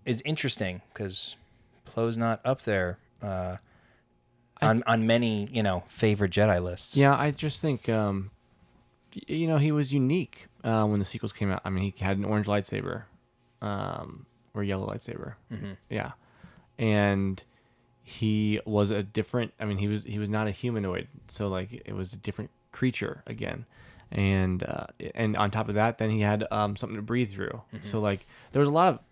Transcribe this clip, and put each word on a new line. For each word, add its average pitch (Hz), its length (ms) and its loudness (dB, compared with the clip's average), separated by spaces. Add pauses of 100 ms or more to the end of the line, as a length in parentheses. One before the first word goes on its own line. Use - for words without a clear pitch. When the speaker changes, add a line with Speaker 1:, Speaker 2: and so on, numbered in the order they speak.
Speaker 1:
is 120 180 0
interesting 117 580 -2 (120)
'cause - 420 -6 (500)
Plo's 117 320 -2
not 113 280 0
up 131 180 0
there, 92 360 0 (220)
uh, 92 360 -6 (1040)
Speaker 2:
I 107 60 4
Speaker 1:
on, 113 200 4
on 113 180 4
many, 113 460 4
you 113 120 0
know, 92 240 2
favorite 101 440 2
Jedi 101 320 4
lists. 90 320 -4
Speaker 2:
Yeah, 139 220 8
I 147 140 2
just - 300 -4
think, 139 280 -2
um, 101 420 0 (840)
y-, - 200 -6
you 165 120 0
know, 160 100 4
he 151 140 4
was 147 220 2
unique, 143 540 0 (160)
uh, 110 220 2
when 104 140 2
the 98 60 2
sequels - 280 -6
came 98 180 0
out. 92 140 -2
I 95 40 -4
mean, 95 260 0
he - 80 -6
had 98 140 2
an 101 80 0
orange 104 220 2
lightsaber, 101 560 -2 (580)
um, 98 640 -6 (280)
or 104 100 -4
yellow 98 240 -2
lightsaber. - 480 -8 (160)
Speaker 1:
Mm-hmm. 101 220 -10 (160)
Speaker 2:
Yeah. 120 220 -6 (680)
And 101 680 2 (600)
he 107 600 0
was 104 260 2
a 101 120 0
different, 110 560 -4
I 110 60 -4
mean, 101 120 -2
he 101 100 -2
was, 104 180 -2
he 104 140 -6
was 104 100 -4
not 107 180 0
a 101 40 -2
humanoid. 98 560 -4 (200)
So, 104 220 -6
like, 95 360 -6
it 104 80 -10
was 95 200 -6
a 98 40 -14
different - 340 -10 (200)
creature - 540 -2
again. 117 400 -8 (460)
And, 95 520 2
uh, - 240 -6 (260)
and 110 220 0
on 101 160 2
top 110 160 -2
of 104 80 -4
that, 113 220 2
then 110 120 -2
he 107 120 2
had, 104 300 2
um, 107 260 0
something 110 180 -8
to 104 60 -6
breathe 117 300 -2
through. 98 300 -8 (120)
Speaker 1:
Mm-hmm. 110 100 -12
Speaker 2:
So, 104 160 -2
like, 101 260 0 (280)
there 135 80 4
was 143 80 4
a 147 40 0
lot 175 200 6
of, 110 60 -4 (120)